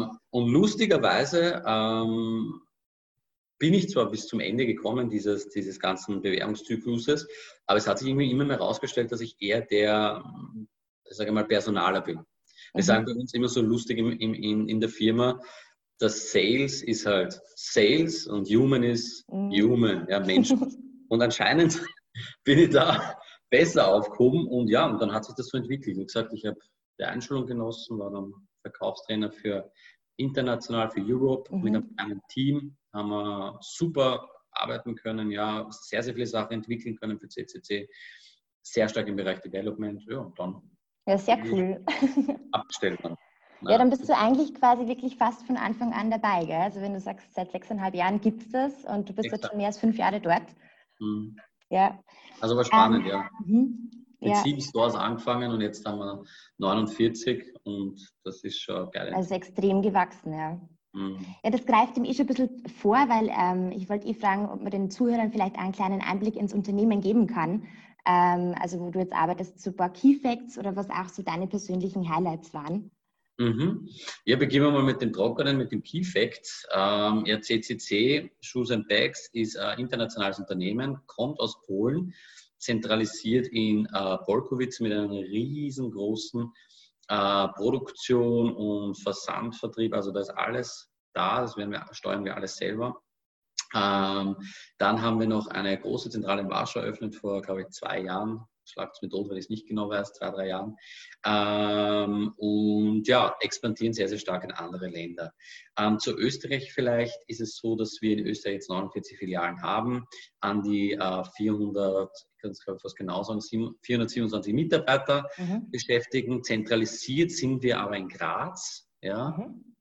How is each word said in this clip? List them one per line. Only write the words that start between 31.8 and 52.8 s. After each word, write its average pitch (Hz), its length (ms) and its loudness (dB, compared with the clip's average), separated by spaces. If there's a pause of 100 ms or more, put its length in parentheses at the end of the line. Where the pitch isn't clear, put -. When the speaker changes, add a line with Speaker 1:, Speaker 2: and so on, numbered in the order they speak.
Speaker 1:
kleinen 101 340 -6
Team, 139 480 -2 (160)
haben 104 160 -4
wir 101 520 -4
super 139 680 0 (240)
arbeiten 117 440 -4
können, 110 360 -4
ja, 107 380 -4
sehr, - 320 -6
sehr 117 120 -6
viele 117 140 -4
Sachen 107 260 -4
entwickeln 117 420 -6
können 107 240 -6
für - 80 -18
C 101 180 -10
C - 160 -16
C, 101 280 -6 (720)
sehr 110 280 2
stark 107 180 -2
im 101 80 -4
Bereich 95 260 -4
Development, 104 680 -6
ja, 131 100 -6
und 98 200 -12
dann 95 220 -8 (460)
Speaker 2:
Ja, 196 100 4
sehr 226 200 4
Speaker 1:
bin 220 80 -8
ich - 80 -2
Speaker 2:
cool. 190 320 0
<laughs> - 640 0
Speaker 1:
abgestellt - 520 -2
dann. 85 120 -6 (460)
Speaker 2:
Ja, - 100 0
Speaker 1:
Ja. 226 60 8
Speaker 2:
dann 254 120 8
bist 254 180 2
du 302 80 6
eigentlich 262 400 4
quasi 247 320 4
wirklich 254 300 -4
fast 226 280 2
von 254 120 0
Anfang 226 360 -2
an 220 180 0
dabei, 202 340 2
gell? 160 160 0
Also 196 200 0
wenn 202 120 -4
du 190 60 -4
sagst, 196 340 -10
seit 180 180 -4
sechseinhalb 190 440 -4
Jahren 190 260 2
gibt's 220 280 0
das 269 360 -2
und 202 240 -4
du 196 40 -12
bist 214 120 -4
jetzt - 100 -4
Speaker 1:
Exakt. - 160 -8
Speaker 2:
schon 208 60 -6
mehr 202 100 0
als 208 120 -4
fünf 220 180 2
Jahre 196 240 0
dort. 170 260 2 (520)
Speaker 1:
Mhm. 107 380 -6 (320)
Speaker 2:
Ja. 185 300 2 (400)
Speaker 1:
Also 113 160 2
war 123 100 4
spannend, 220 400 6